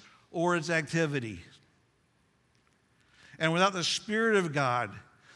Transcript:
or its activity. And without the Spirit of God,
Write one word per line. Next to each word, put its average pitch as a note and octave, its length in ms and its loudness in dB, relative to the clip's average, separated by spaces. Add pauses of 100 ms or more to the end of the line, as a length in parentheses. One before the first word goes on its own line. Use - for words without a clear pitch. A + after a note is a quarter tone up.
(300)
or F3 240 0
its E3 160 -2
activity. D3 720 -2 (2000)
And D#3+ 140 2
without F#3+ 200 4
the F3+ 100 -4
Spirit A3 540 0
of F3 160 2
God, B2 380 0 (440)